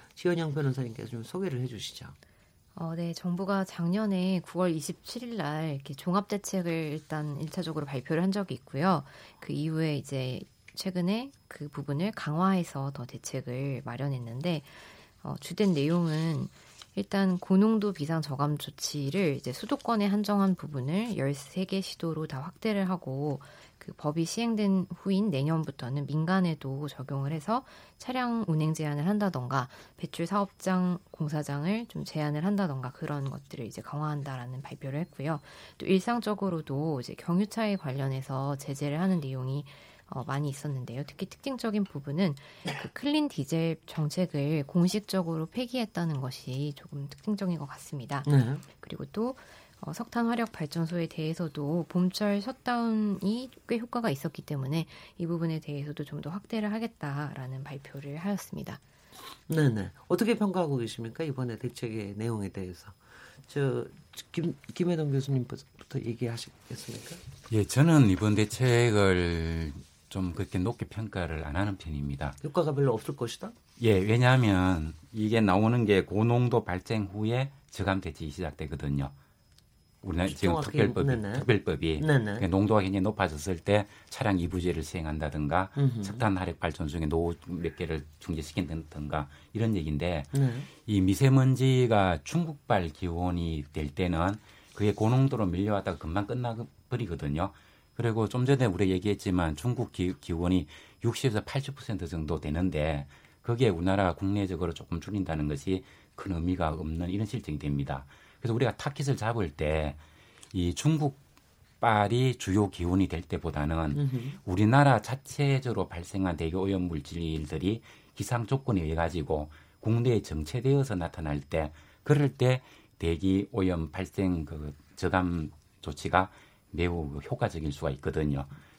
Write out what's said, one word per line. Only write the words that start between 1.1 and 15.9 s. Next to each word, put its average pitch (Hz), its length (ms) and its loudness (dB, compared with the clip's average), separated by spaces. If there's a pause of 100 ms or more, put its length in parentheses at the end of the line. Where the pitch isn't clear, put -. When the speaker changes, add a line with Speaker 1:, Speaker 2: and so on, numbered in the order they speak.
Speaker 1:
좀 113 140 -8
소개를 180 360 -4
해주시죠. 123 460 -8 (680)
Speaker 2:
어, 165 200 -6
네, 170 160 -4
정부가 185 520 -2
작년에 185 760 0
구월 180 320 -2
이십칠일 233 640 -8
날 156 380 -2
이렇게 139 180 -8
종합 180 360 0
대책을 185 440 -2
일단 151 680 -4
일 156 100 -6
차적으로 156 340 -4
발표를 143 380 -2
한 190 100 2
적이 190 220 -4
있고요. 151 500 0 (360)
그 - 120 -8
이후에 156 440 -2
이제 131 440 -4 (340)
최근에 190 560 -2 (160)
그 - 220 -12
부분을 147 440 -2
강화해서 165 800 0
더 123 140 -10
대책을 127 760 -6
마련했는데, 131 800 -4 (600)
어, 143 160 -8
주된 190 340 0
내용은 156 760 2 (480)